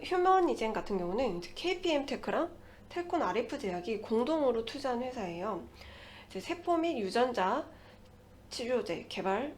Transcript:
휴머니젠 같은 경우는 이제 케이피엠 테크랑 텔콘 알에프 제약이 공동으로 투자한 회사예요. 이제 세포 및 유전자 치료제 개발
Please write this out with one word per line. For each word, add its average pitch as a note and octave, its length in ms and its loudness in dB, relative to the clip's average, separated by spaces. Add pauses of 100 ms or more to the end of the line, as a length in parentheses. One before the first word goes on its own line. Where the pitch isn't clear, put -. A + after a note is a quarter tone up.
휴머니젠 F4+ 680 4
같은 G3+ 240 -2
경우는 F3 400 0
이제 F3 160 -10
케이피엠 E4+ 540 0
테크랑 A#3+ 440 -2 (380)
텔콘 F4 320 -2
알에프 A3+ 380 0
제약이 G3+ 420 -4
공동으로 B3 640 2
투자한 B3+ 380 -2
회사예요. F#3+ 600 -4 (640)
이제 - 140 -8
세포 F4 360 0
및 E4 200 2
유전자 A3+ 680 2 (840)
치료제 A#3 580 -2
개발 G3+ 500 -2